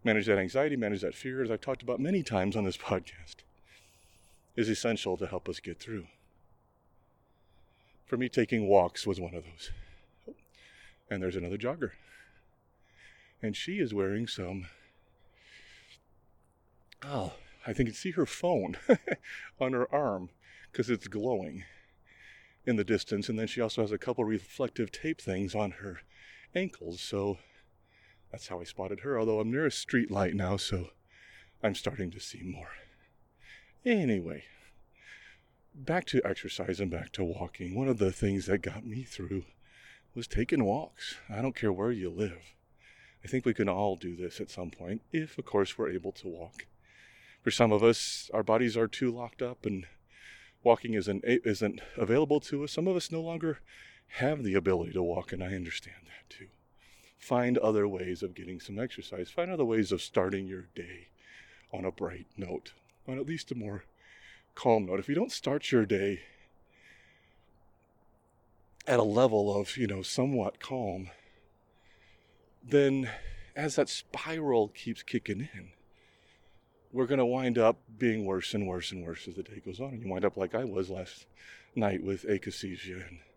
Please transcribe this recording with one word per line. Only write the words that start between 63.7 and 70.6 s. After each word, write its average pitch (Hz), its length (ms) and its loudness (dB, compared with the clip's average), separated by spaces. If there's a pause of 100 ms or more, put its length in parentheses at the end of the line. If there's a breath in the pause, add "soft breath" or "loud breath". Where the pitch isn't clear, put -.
calm 110 300 4
note. 92 120 0
If 98 100 -6
you 143 60 0
don't 233 160 0
start - 400 -2
your 113 160 8
day 98 360 0 (2750 loud breath)
at 127 100 6
a 113 60 8
level 107 520 4
of, 101 200 -2
you 123 100 0
know, 98 160 -4
somewhat 127 560 0
calm, 98 520 -6 (1500 loud breath)